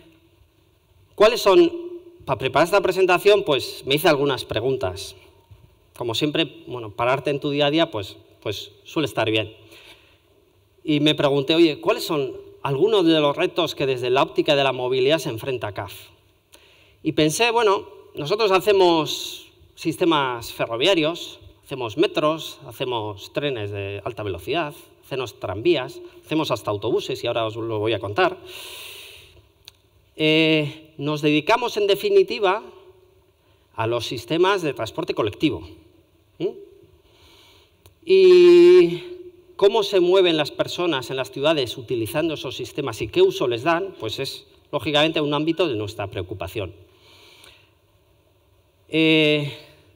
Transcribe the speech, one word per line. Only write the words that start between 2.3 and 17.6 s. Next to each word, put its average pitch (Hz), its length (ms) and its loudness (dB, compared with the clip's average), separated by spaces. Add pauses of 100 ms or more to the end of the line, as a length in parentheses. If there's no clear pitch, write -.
preparar 135 260 2
esta 196 160 2
presentación, 185 600 4
pues - 420 -2
me 135 80 -2
hice 147 160 2
algunas 139 360 0
preguntas. 104 720 -2 (800)
Como 120 200 -6
siempre, - 500 -4
bueno, 117 260 -12
pararte 131 380 -2
en 143 120 -4
tu 147 100 -4
día 147 160 0
a 143 40 0
día, 160 200 0
pues, 101 240 -8 (260)
pues - 300 -10 (140)
suele 156 200 -6
estar 110 240 -4
bien. 110 240 -2 (1300)
Y 147 200 -2
me 151 120 2
pregunté, 143 420 0
"Oye, 160 260 4
¿cuáles 220 240 0
son 143 320 -4 (260)
algunos 175 420 2
de 160 140 6
los 143 160 2
retos 175 400 -2
que 147 100 -4
desde 127 240 -2
la 135 140 4
óptica - 320 0
de - 80 2
la 131 80 2
movilidad 127 480 0
se - 80 -8
enfrenta 113 460 -8
caf?". 104 200 -12 (1120)
Y 156 80 -4
pensé, 156 400 0
"Bueno, 214 340 2 (300)